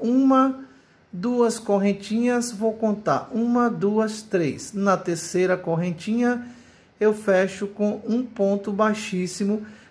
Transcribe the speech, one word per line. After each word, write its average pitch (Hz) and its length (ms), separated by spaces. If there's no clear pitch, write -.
uma, 262 640
duas 233 480
correntinhas, 214 920
vou 214 220
contar 208 580
uma, 240 380
duas, 214 540
três. - 500
Na 196 240
terceira 180 580
correntinha, 180 920
eu 214 140
fecho 196 540
com 208 360
um 240 200
ponto 202 480
baixíssimo, 208 920